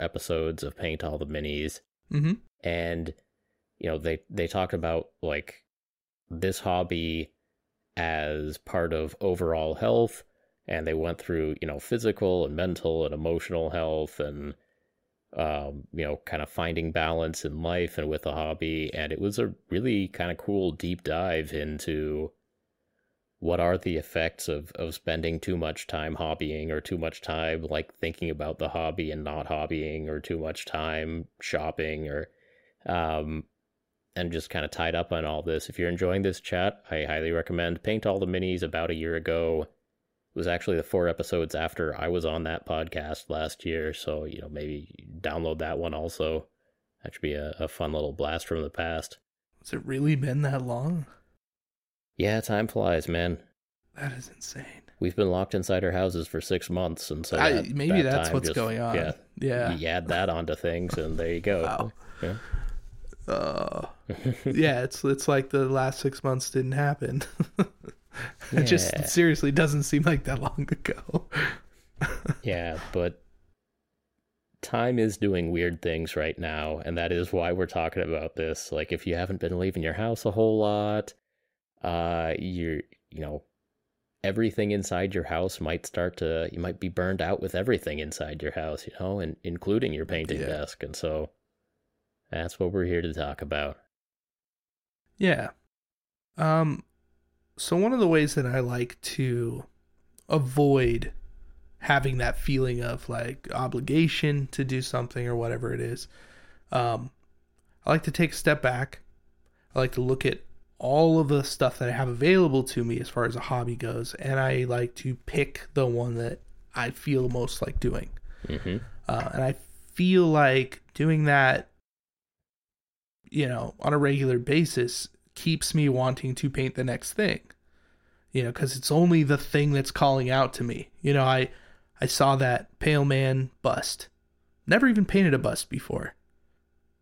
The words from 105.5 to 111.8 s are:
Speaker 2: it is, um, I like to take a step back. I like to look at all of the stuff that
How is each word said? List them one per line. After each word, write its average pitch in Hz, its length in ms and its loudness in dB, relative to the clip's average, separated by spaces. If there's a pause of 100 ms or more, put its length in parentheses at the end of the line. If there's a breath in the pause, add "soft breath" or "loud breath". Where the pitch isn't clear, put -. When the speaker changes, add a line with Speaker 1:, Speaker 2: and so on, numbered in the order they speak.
Speaker 2:
it 120 60 -4
is, 120 280 -6 (640 soft breath)
um, 120 400 0 (760)
I - 60 4
like 160 120 4
to 156 80 -2
take 170 200 2
a - 40 -8
step 151 260 2
back. 127 380 0 (760)
I 131 60 2
like 127 140 2
to 127 80 0
look 131 240 2
at - 160 0 (380)
all 160 400 6
of 143 100 4
the 139 140 4
stuff - 360 0
that 127 80 0